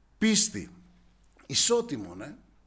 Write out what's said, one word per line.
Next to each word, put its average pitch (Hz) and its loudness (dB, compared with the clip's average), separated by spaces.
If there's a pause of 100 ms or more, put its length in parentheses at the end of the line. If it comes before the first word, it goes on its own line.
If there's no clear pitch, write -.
(180)
πίστη. 208 2 (760)
Ισότιμο, 139 0
ναι. 107 -12 (320)